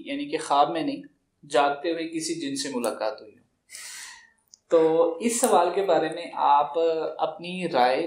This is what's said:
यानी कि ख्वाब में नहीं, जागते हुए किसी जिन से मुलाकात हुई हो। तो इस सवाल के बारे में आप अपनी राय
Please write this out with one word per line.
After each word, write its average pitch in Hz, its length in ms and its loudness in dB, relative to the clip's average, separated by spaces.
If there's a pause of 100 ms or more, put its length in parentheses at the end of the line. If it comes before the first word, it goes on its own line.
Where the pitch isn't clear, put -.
यानी 143 180 -6
कि 147 140 -4
ख्वाब 143 340 4
में 160 120 -2
नहीं, 139 180 -6 (400)
जागते 143 480 0
हुए 165 140 -4
किसी 165 320 -6
जिन 139 180 -6
से 139 160 -6
मुलाकात 107 500 -4
हुई 107 100 -20
हो। 98 80 -20 (1300)
तो 165 500 4
इस 233 200 0
सवाल 185 300 4
के 190 140 0
बारे 156 240 2
में - 240 -10
आप 143 400 2 (480)
अपनी 175 480 -6
राय 131 380 2